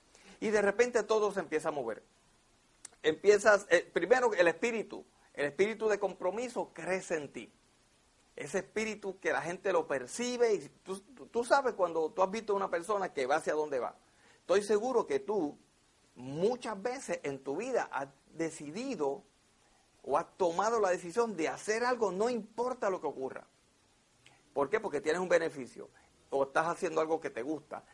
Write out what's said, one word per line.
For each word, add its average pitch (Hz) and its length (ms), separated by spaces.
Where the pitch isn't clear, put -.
Y 208 100
de 208 100
repente 214 440
todo 214 280
se 185 80
empieza 156 300
a - 20
mover. 117 300
Empiezas, 196 680
eh, 170 200
primero 214 440
el 175 120
espíritu, 202 600
el 143 140
espíritu 214 420
de 202 100
compromiso 202 760
crece 175 420
en 143 160
ti. 113 180
Ese 147 220
espíritu 208 600
que 160 140
la 131 80
gente 180 320
lo 165 140
percibe 233 640
y 147 160
tú, 190 180
tú, - 280
tú 240 160
sabes 262 280
cuando 165 380
tú 180 120
has 190 80
visto 214 220
a 196 40
una 196 120
persona 185 460
que 135 100
va 135 120
hacia 160 180
donde 151 240
va. 110 180
Estoy 196 220
seguro 220 440
que 139 120
tú 175 380
muchas 196 680
veces 247 400
en 139 200
tu 139 140
vida 220 340
has 139 180
decidido 156 880
o 135 160
has 170 80
tomado 196 420
la 196 120
decisión 180 460
de 156 120
hacer 214 360
algo, 240 280
no 202 160
importa 240 640
lo 180 100
que 156 60
ocurra. 131 400
¿Por 139 140
qué? 214 120
Porque 143 200
tienes 165 200
un 185 80
beneficio 147 640
o 135 120
estás 151 240
haciendo 160 340
algo 160 200
que 147 100
te 113 120
gusta. 139 520